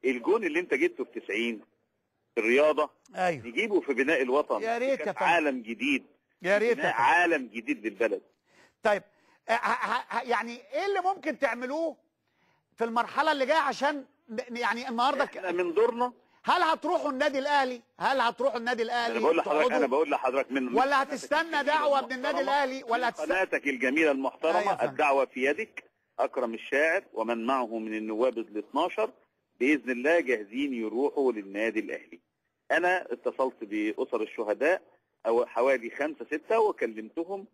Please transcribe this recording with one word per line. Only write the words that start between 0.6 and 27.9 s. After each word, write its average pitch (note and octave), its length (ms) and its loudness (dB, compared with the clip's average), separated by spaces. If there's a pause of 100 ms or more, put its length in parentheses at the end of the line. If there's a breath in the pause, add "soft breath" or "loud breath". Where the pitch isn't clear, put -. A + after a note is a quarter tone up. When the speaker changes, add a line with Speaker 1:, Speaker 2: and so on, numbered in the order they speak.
Speaker 1:
أنت F3 140 -2
جبته C#3+ 300 0
في - 160 -10
تسعين A2+ 400 -4 (720)
في A2+ 60 0
الرياضة C#3+ 500 4 (260)
Speaker 2:
أيوه. E3+ 300 -2
Speaker 1:
نجيبه D3+ 340 0
في C#3 140 -2
بناء C3 280 2
الوطن، C3 400 0
Speaker 2:
يا A3+ 160 -2
ريت C4 240 0
Speaker 1:
في - 60 -2
Speaker 2:
يا F#3+ 40 -4
Speaker 1:
كأس - 20 -6
Speaker 2:
فندم. F#3 180 -2
Speaker 1:
عالم D3 300 2
جديد، A#2 440 -4 (360)
Speaker 2:
يا F#3+ 160 2
ريت A3 120 2
يا A3+ 40 4
Speaker 1:
بناء - 180 0
Speaker 2:
فندم. A#2 120 2
Speaker 1:
عالم D#3+ 420 4
جديد A2 400 -6
للبلد. G#2 360 -2 (600 soft breath)
Speaker 2:
طيب، G#3 200 2 (460 soft breath)
ه-، A3 40 2
ه-، A#3 580 0
ه-، A#3 120 -4
يعني A#3 380 -2 (120)
إيه E4 140 -2
اللي G4 140 0
ممكن F4 380 -2
تعملوه C4 580 -4 (800)
في A3+ 80 -2
المرحلة A#3+ 480 0
اللي C4+ 140 0
جاية D#4 120 4
عشان C#4+ 460 0 (240)
ن-، A3+ 280 -8
يعني A#3 320 -2
النهاردة B3+ 360 2
ك- - 120 -8
Speaker 1:
إحنا F#3 160 -4
من F3 220 -2
دورنا. A#3 380 2 (320 soft breath)
Speaker 2:
هل E4 180 2
هتروحوا D#4+ 480 0
النادي C#4 280 0
الأهلي؟ C4 440 0 (160)
هل B3 220 2
هتروحوا A#3+ 380 0
النادي A#3 240 -2
الأهلي A#3 300 0
Speaker 1:
أنا A3+ 80 -2
بقول E3 160 4
لحضرتك، D3+ 300 2
Speaker 2:
تقعدوا؟ D#3 120 2
Speaker 1:
أنا C#3+ 80 4
بقول C#3+ 240 0
لحضرتك C3 420 0
من، C3 100 0
من B2 120 -4
Speaker 2:
ولا C4+ 220 4
Speaker 1:
قناتك C#4 160 0
Speaker 2:
هتستنى D4 280 -2
Speaker 1:
الجميلة D#4+ 220 -2
Speaker 2:
دعوة C#4+ 440 2
من A#3+ 60 -8
النادي C4 280 -2
Speaker 1:
المحترمة، C#4 240 2
Speaker 2:
الأهلي؟ C4 200 -4
ولا A#3+ 220 0
Speaker 1:
من A#3 60 0
Speaker 2:
هتست-، - 80 -12
Speaker 1:
قناتك F#3 460 0
الجميلة C#3 440 2
المحترمة، C#3 480 0
Speaker 2:
أيوة G3+ 140 2
يا - 40 0
فندم. C3 140 0
Speaker 1:
الدعوة C#3 340 2
في B2+ 200 -4
يدك. - 400 -4 (340)
أكرم A#2+ 360 -2
الشاعر D#3+ 580 0
ومن A2+ 340 -2
معه A#2+ 320 -2
من A2 160 -6